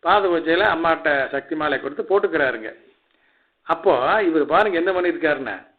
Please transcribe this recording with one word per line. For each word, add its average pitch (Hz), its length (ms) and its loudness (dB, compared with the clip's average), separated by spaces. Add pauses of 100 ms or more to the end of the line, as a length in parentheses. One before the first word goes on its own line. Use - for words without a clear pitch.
பாத 190 280 2
பூஜையில 170 380 2
அம்மாட்ட 160 640 0
சக்தி 139 240 -6
மாலை 151 260 -2
கொடுத்து 143 220 -8
போட்டுக்கிறாருங்க. 147 760 -2 (840)
அப்போ 165 600 2
இவர் 160 240 2
பாருங்க 180 320 2
என்ன 180 140 0
பண்ணியிருக்காருன்னு. 147 760 -2 (100)